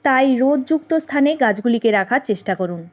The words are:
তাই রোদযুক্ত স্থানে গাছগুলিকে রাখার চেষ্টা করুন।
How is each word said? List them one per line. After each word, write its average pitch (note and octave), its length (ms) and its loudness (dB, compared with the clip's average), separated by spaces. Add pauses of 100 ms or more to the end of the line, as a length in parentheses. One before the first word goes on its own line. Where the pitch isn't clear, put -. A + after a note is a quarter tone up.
তাই C4+ 220 2 (160)
রোদযুক্ত C#4+ 480 0 (140)
স্থানে C#4+ 260 0 (120)
গাছগুলিকে A3+ 560 0
রাখার A#3+ 320 -2
চেষ্টা F#3+ 240 -2
করুন। F3 280 -6 (100)